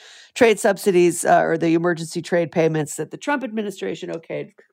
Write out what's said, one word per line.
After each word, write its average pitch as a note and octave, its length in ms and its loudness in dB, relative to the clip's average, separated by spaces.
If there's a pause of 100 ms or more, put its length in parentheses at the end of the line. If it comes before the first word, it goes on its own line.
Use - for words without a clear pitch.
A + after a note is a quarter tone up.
(340)
trade A3+ 240 4
subsidies, F3+ 680 2
uh, E3+ 160 6
or D#3+ 160 0
the E3 160 2
emergency E3 480 -2
trade E3+ 280 -2
payments D#3+ 460 0
that D#3 140 -8
the - 80 -14
Trump C#4+ 260 -4
administration G3+ 640 -8
okayed, E3 440 -10 (200)